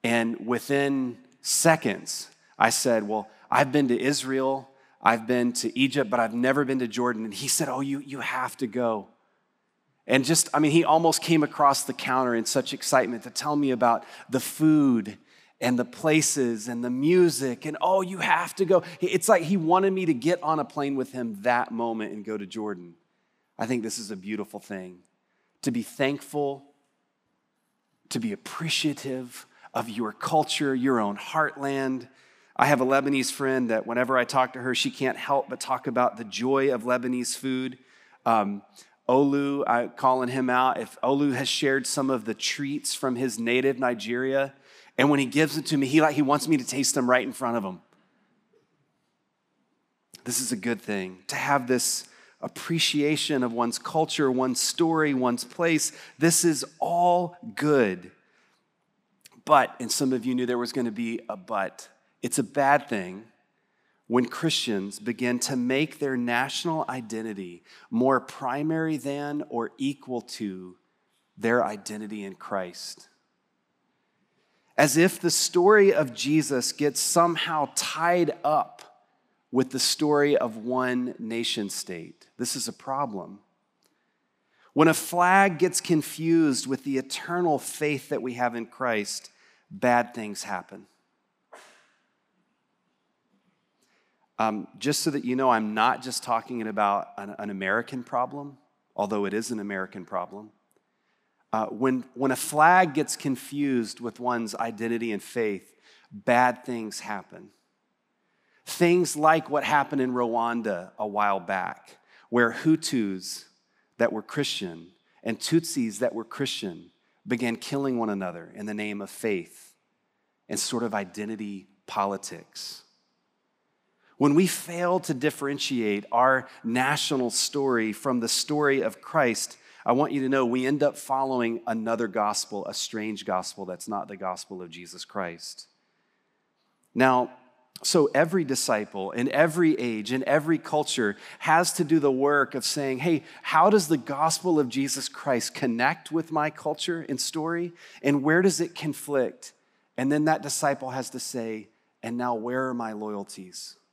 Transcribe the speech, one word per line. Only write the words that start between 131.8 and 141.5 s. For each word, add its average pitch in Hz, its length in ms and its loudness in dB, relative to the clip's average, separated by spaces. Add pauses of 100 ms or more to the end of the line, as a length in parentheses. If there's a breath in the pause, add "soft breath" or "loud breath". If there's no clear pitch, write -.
gospel, 104 580 -2
a 101 80 -8
strange 107 500 -6
gospel 92 420 -4
that's 90 220 -12
not 104 200 -6
the 101 100 -14
gospel 92 460 -8
of 90 80 -14
Jesus 87 340 -16
Christ. - 640 -10 (1300)
Now, 127 340 4 (540)
so 147 320 4
every 160 300 2
disciple 107 640 -4
in 123 200 -2
every 160 460 4
age, 113 340 -4
in 131 140 -2
every 156 320 2
culture, 135 600 -2 (200 loud breath)
has 160 360 2